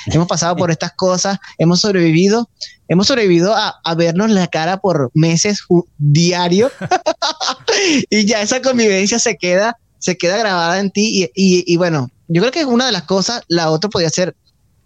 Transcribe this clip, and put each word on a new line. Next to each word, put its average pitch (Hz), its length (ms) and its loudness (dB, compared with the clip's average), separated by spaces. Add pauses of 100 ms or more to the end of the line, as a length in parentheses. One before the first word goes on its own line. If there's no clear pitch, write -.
hemos 151 200 0
pasado 170 300 -2
por 175 160 0
estas 170 220 -6
cosas, 185 440 -2 (200)
hemos 175 220 2
sobrevivido, 190 680 2 (380)
hemos 185 180 2
sobrevivido 202 480 2
a, 202 300 -2
a 165 100 -4
vernos 170 360 0
la 185 180 2
cara 170 300 -2
por 156 360 0
meses 170 480 2
ju-, 175 240 0 (100)
diario, 175 840 2
<laughs> 302 1300 -2
y 214 160 2
ya 214 160 0
esa 254 180 -2
convivencia 220 600 0
se 226 160 -2
queda, 190 420 -2 (200)
se 180 180 -4
queda 175 200 -2
grabada 185 440 -2
en 196 100 -2
ti, 202 320 0
y, - 20 0 (100)
y, 180 380 2
y 170 40 4
bueno, 165 340 0 (180)
yo 165 140 0
creo 247 100 0
que 349 80 -4
es 302 60 0
una 247 200 0
de 247 60 -2
las 180 100 -4
cosas. 196 440 -2
La 165 240 0
otra 160 200 -2
podía 175 180 -2
ser, 135 260 -2 (500)